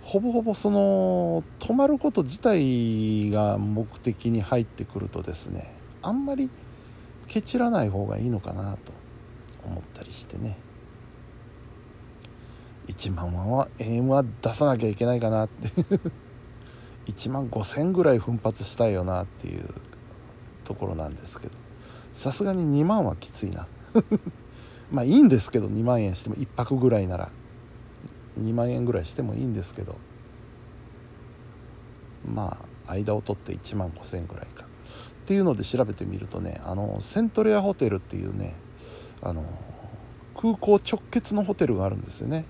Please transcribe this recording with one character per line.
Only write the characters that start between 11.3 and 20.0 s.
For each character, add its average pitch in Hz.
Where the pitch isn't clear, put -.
一 90
万 87
は、 135
円 117
は 135
出 113
さ 147
な 135
き 113
ゃ 110
い 101
け 117
な 123
い 120
か 110
な 110
っ -
て。 -
<laughs> -
一 110
万 135
五 107
千 170
ぐ 175
ら 147
い 117
奮 117
発 107
し -
た 113
い 104
よ 90
な 92
っ -
て -
い 50
う -